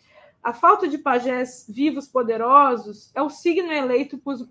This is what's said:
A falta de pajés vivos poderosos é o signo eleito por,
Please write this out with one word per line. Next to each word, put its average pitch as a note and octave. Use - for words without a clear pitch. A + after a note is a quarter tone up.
A A#3
falta F4+
de C#4+
pajés B3+
vivos C4+
poderosos A#3
é C4
o D4
signo E4+
eleito C4+
por, C#4